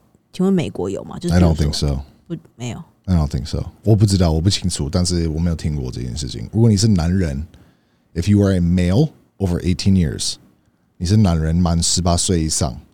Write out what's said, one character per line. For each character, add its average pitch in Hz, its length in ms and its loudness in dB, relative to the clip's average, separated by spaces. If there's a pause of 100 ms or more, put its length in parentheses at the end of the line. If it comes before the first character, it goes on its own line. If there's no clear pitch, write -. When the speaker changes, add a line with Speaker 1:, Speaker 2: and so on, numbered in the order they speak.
(320)
Speaker 1:
请 180 120 -2
问 196 80 2
美 165 180 0
国 90 180 -6
有 - 140 -8
吗？ - 160 -14
就 175 100 -6
是 85 60 0
Speaker 2:
I 90 60 6
don't 82 160 4
Speaker 1:
比 78 80 0
如 76 80 -2
说 76 160 -2
Speaker 2:
think 69 80 -2
so. 64 40 -6 (280)
Speaker 1:
不， 165 80 -10 (180)
没 120 140 -12
有。 113 120 -12 (260)
Speaker 2:
I 92 100 0
don't 78 100 0
think 69 200 -6
so. - 180 -6 (200)
我 107 120 6
不 101 80 4
知 98 140 4
道， 85 140 2
我 80 60 2
不 82 120 2
清 - 180 -2
楚， 73 220 -4
但 90 160 0
是 87 220 0
我 78 120 -4
没 85 80 0
有 82 80 -2
听 76 180 -4
过 64 160 -6
这 62 120 -10
件 62 120 -8
事 65 140 -8
情。 57 240 -10
如 110 80 0
果 117 80 6
你 107 80 4
是 95 100 2
男 87 300 2
人， 76 260 -2 (720)
if 90 180 -2
you 104 120 6
are 98 120 4
a 90 60 0
male 90 480 2 (300)
over 87 240 -2
eighteen 92 300 0
years， 78 420 0 (640)
你 90 80 -6
是 101 100 2
男 87 240 2
人 80 160 0
满 85 260 2
十 - 200 -2
八 85 160 0
岁 85 260 0
以 78 60 -2
上， 73 280 -4 (160)